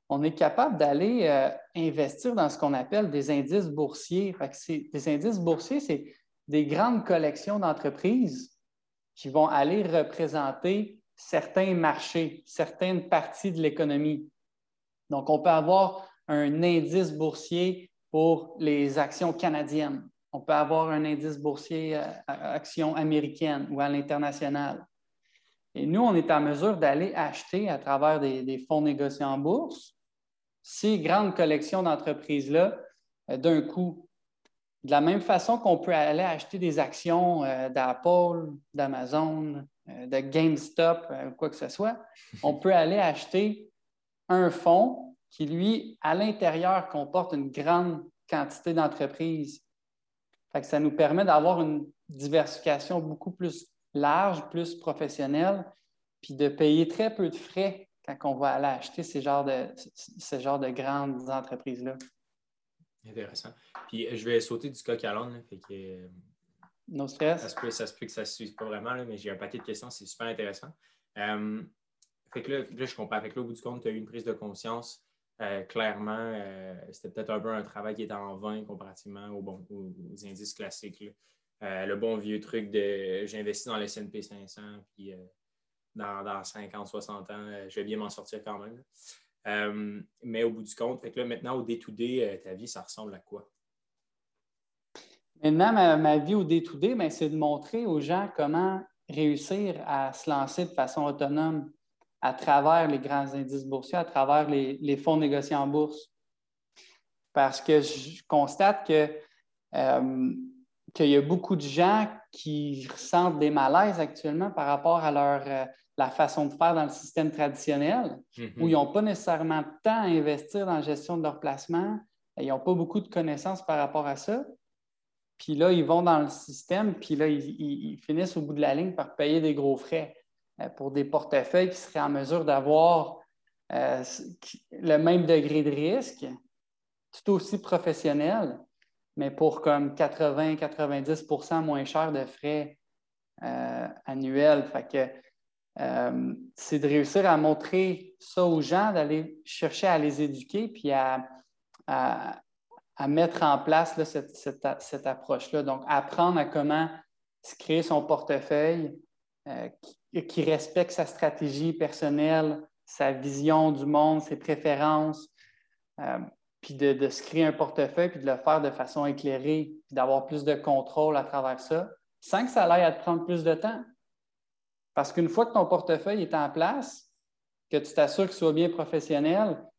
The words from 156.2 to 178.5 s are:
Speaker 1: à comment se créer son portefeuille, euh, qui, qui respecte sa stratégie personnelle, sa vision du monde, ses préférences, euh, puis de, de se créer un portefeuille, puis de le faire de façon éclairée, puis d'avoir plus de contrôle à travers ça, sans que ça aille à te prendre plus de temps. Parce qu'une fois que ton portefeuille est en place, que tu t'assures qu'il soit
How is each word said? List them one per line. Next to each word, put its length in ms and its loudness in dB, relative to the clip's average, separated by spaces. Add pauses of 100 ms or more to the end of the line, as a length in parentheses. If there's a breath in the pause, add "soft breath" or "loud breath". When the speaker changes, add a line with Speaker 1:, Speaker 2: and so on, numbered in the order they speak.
Speaker 1:
à 60 4
comment 440 0 (560)
se 120 -16
créer 260 0
son 220 2
portefeuille, 920 0 (520)
euh, 200 -8 (440)
qui, 140 -4
qui 180 -2
respecte 480 0
sa 140 -2
stratégie 640 -2
personnelle, 880 0 (240)
sa 280 -2
vision 600 4
du 140 -4
monde, 340 4
ses 180 -6
préférences, 920 0 (720 soft breath)
euh, 180 -4 (420)
puis 140 -14
de, 180 2
de 160 2
se 140 -6
créer 220 0
un 80 2
portefeuille, 580 0
puis 80 -12
de 80 -6
le 100 2
faire 240 2
de 100 0
façon 360 -4
éclairée, 640 -2 (160)
puis 80 -18
d'avoir 320 2
plus 160 -6
de 140 2
contrôle 600 2
à 60 2
travers 380 -4
ça, 280 -2 (300)
sans 260 -2
que 60 -4
ça 140 4
aille 180 6
à 80 6
te 100 -6
prendre 240 0
plus 200 -2
de 100 4
temps. 260 -4 (1160)
Parce 140 -2
qu'une 160 2
fois 180 2
que 60 -10
ton 120 4
portefeuille 580 0
est 120 -6
en 160 0
place, 580 -2 (640)
que 60 0
tu 180 -2
t'assures 300 4
qu'il 100 -6
soit 180 2